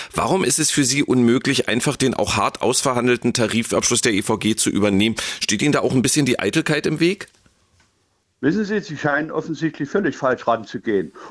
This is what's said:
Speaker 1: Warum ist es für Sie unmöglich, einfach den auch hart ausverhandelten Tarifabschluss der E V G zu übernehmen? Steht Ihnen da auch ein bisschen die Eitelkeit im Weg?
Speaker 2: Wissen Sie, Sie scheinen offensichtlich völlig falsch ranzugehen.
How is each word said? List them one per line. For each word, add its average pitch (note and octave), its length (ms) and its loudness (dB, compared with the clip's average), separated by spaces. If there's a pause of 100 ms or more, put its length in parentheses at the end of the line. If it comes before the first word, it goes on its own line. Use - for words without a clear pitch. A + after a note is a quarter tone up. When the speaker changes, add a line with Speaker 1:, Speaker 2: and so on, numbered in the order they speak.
(140)
Speaker 1:
Warum D#3+ 300 0
ist - 140 2
es D#3 120 0
für D3 140 2
Sie C3+ 180 0
unmöglich, B2 640 2
einfach A#2+ 300 -2
den C3 160 2
auch G#2 240 -2
hart A2 240 -2
ausverhandelten B2 720 2
Tarifabschluss A2+ 640 0
der A2+ 140 2
E G2 80 0
V A2 160 0
G G#2+ 180 0
zu - 140 0
übernehmen? G#2 460 2 (240)
Steht G#2 200 -2
Ihnen D3 120 2
da C#3 80 2
auch A#2+ 120 0
ein C3 80 4
bisschen C#3 240 2
die B2+ 140 2
Eitelkeit D3+ 480 0
im D#3 140 -2
Weg? F3+ 280 0 (1160)
Speaker 2:
Wissen F#3+ 220 2
Sie, G#3 140 -2
Sie D3 180 -10
scheinen D3+ 320 -2
offensichtlich D#3 580 -6
völlig E3 300 -2
falsch B2+ 280 0
ranzugehen. G#2+ 680 -2 (180)